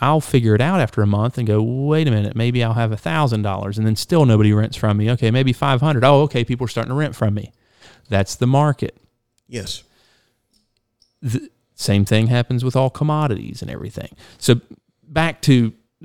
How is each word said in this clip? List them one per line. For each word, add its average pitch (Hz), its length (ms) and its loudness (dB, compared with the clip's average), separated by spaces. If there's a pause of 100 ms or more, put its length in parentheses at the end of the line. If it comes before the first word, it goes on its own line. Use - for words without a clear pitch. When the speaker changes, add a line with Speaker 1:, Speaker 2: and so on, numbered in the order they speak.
Speaker 1:
I'll 151 180 2
figure 117 340 2
it 107 60 4
out 165 220 0
after 120 200 -2
a 101 60 2
month 104 300 0
and 120 100 -2
go, 107 160 2
"Wait 143 460 0
a - 20 2
minute, 107 240 0
maybe 120 260 0
I'll 113 120 0
have 113 180 0
a 107 60 -4
thousand 143 460 -2
dollars," 101 340 -4
and 110 100 0
then 110 80 2
still 160 300 2
nobody 107 260 6
rents 107 240 0
from 104 220 0
me. 104 140 0
Okay, 113 200 0
maybe 131 220 0
five 135 260 0
hundred. 135 240 2
Oh, 139 200 6
okay, 127 200 -2
people 123 220 -4
are - 20 -8
starting - 220 -6
to 127 60 -4
rent 143 200 -4
from 107 180 0
me. 104 200 -8 (560)
That's 98 260 -2
the 123 120 -2
market. 139 500 0 (500)
Speaker 2:
Yes. - 360 -10 (1400)
Speaker 1:
The 131 280 -6 (280)
same 98 280 0
thing 110 220 2
happens 120 360 -2
with 127 120 -4
all 131 140 2
commodities 151 720 -4
and - 100 -10
everything. - 440 -12 (220)
So 123 240 2 (420)
back 160 400 -4
to 120 300 4 (320)